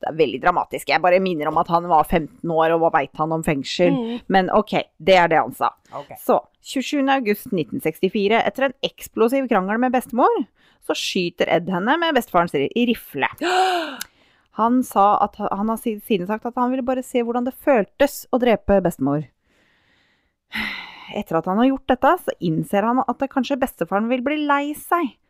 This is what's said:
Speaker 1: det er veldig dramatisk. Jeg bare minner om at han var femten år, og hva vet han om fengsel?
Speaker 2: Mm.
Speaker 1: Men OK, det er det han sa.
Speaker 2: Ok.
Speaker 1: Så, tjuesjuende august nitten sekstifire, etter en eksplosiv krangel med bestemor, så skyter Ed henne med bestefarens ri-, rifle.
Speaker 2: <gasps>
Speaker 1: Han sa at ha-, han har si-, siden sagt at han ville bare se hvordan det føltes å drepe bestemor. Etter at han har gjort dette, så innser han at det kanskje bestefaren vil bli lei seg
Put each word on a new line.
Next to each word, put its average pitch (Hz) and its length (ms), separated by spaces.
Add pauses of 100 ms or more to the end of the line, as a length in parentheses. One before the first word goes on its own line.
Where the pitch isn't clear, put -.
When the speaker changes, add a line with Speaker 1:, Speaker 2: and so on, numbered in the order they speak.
Speaker 1:
det - 80
er 147 160
veldig 131 180
dramatisk. 151 460
Jeg 160 140
bare 180 180
minner 165 280
om 156 100
at 175 100
han 170 200
var 156 160
femten 165 440
år, 160 240
og 165 80
hva 165 200
vet - 160
han 160 160
om 160 100
fengsel? 160 480
Speaker 2:
Mm. 240 380
Speaker 1:
Men 190 220
OK, 202 280 (240)
det 185 140
er 170 120
det 160 100
han 123 140
sa. - 180 (220)
Speaker 2:
Ok. 143 260
Speaker 1:
Så, - 220 (220)
tjuesjuende 269 560
august 208 340
nitten 180 300
sekstifire, 196 640
etter 226 200
en 269 80 (100)
eksplosiv 247 640
krangel 202 320
med 247 120
bestemor, 294 540 (400)
så - 80
skyter - 540
Ed 170 200
henne 202 300
med 330 160
bestefarens 180 400
ri-, 139 160 (160)
rifle. 185 400 (140)
Speaker 2:
<gasps> 349 580 (540)
Speaker 1:
Han 240 320
sa 202 360
at - 160
ha-, 208 140
han 208 180
har 226 80
si-, 214 240
siden 180 280
sagt 214 180
at 233 80
han 247 160
ville 262 140
bare 254 180
se - 200
hvordan 240 220
det 254 100
føltes - 800
å 262 60
drepe 208 420
bestemor. 143 460 (1900)
Etter 165 240
at 160 80
han 190 120
har 247 100
gjort 269 200
dette, 262 240 (120)
så - 160
innser 165 420
han 240 220
at - 140
det 269 120
kanskje 262 300
bestefaren 214 500
vil 247 160
bli 302 160
lei 285 320
seg 339 380 (160)